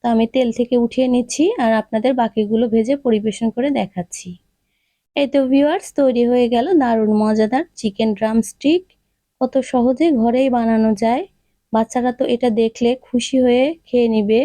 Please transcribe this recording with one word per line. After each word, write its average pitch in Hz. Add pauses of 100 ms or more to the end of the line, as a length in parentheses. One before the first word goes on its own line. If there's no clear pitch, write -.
তো -
আমি 226
তেল 247
থেকে 240
উঠিয়ে 240
নিচ্ছি 247 (140)
আর 226
আপনাদের 220
বাকিগুলো 226
ভেজে 226
পরিবেশন 220
করে 247
দেখাচ্ছি। 185 (880)
এই 285
তো 277 (100)
ভিউয়ার্স, 294
তৈরি 247
হয়ে 247
গেল 240 (120)
দারুণ 226
মজাদার 214 (100)
চিকেন 220
ড্রামস্টিক। 226 (580)
কত 254 (100)
সহজে 254
ঘরেই 240
বানানো 220
যায়। 233 (500)
বাচ্চারা 240
তো 262
এটা 240
দেখলে 226 (120)
খুশি -
হয়ে 247 (200)
খেয়ে 240
নিবে। 220